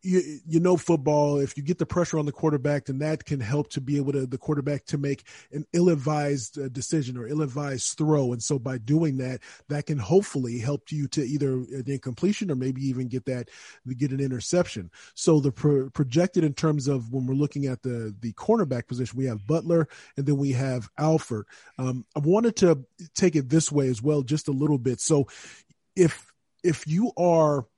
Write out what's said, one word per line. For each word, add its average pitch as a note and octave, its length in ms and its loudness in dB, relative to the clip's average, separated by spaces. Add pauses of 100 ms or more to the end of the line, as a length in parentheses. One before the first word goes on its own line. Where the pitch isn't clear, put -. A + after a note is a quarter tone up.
you, F3 440 0
you D#3+ 100 4
know, F3 180 6
football, D3 600 2
if C#3 180 -2
you C#3+ 60 -8
get E3 160 -2
the D#3+ 80 0
pressure E3+ 320 -2
on D3 80 -2
the C#3+ 60 -4
quarterback, C#3+ 540 0
then C3+ 120 -6
that D#3 260 -4
can C#3+ 140 -4
help C3 320 -2
to D3 100 -4
be C#3+ 180 -2
able C#3 120 0
to, C3+ 160 -2
the B2+ 100 -8
quarterback C#3+ 500 -4
to D#3 120 -4
make C#3 240 -4 (300)
an D3 200 -8
ill-advised, D3 880 2
uh, C3+ 100 -6
decision B2+ 460 -2
or A#2 120 -10
ill-advised C#3+ 680 -4
throw. D3 360 2
And A#2+ 100 -6
so C#3+ 160 -2
by B2 200 -6
doing C#3 400 2
that, B2+ 240 -6 (260)
that D3 180 -4
can D3 120 -2
hopefully B2+ 600 0
help C#3 320 -4
you D3 160 -4
to C#3+ 180 -4
either C3+ 360 -2
the B2+ 320 -8
incompletion F3 580 -2
or C#3 60 0
maybe C3 320 -4
even B2+ 180 -2
get B2 200 -6
that, B2 220 -6 (480)
get C3 140 0
an C3+ 80 -4
interception. C3 720 -2 (240)
So D#3+ 240 4
the C#3 140 2
pro-, C#3 380 2
projected D#3+ 520 2
in D3 120 2
terms D3+ 340 0
of B2 240 -2
when B2+ 160 -2
we're C3+ 60 0
looking C#3+ 320 -2
at B2+ 160 -4
the, A#2 360 -6
the A2+ 140 -6
cornerback D3 560 0
position, A#2+ 280 -6
we C3 100 -2
have G#2+ 200 -6
Butler E3 400 2 (300)
and C#3 100 -2
then D3 100 2
we C#3 140 0
have B2+ 380 -2 (100)
Alford. D3 480 0 (320)
Um, B2+ 260 -4 (120)
I - 20 -2
wanted G3+ 380 2
to D#3+ 280 4 (300)
take E3+ 220 2
it C3+ 120 0
this D#3 220 2
way C#3+ 160 2
as A#2 160 -2
well, D3 200 2
just D3 260 -2
a D3 40 0
little C#3+ 260 2
bit. A#2+ 220 -2
So D3 280 2 (680)
if, - 380 2 (320)
if E3 240 0
you F#3+ 280 0
are D#3+ 500 4 (120)